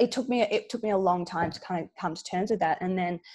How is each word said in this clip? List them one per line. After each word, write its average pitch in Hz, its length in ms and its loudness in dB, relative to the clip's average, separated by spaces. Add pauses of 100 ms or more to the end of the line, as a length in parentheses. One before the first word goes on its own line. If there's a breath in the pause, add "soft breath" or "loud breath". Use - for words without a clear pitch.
it 240 100 4
took 262 160 -4
me, 247 140 2
it 214 280 0
took 233 140 -6
me 214 60 0
a 202 80 4
long 180 260 4
time 170 280 -2
to - 100 -10
kind 170 240 -4
of - 100 -14
come 170 200 -4
to - 80 -12
terms 190 280 -2
with 202 80 2
that. 160 220 2
And 185 160 0
then, 175 220 0 (160 soft breath)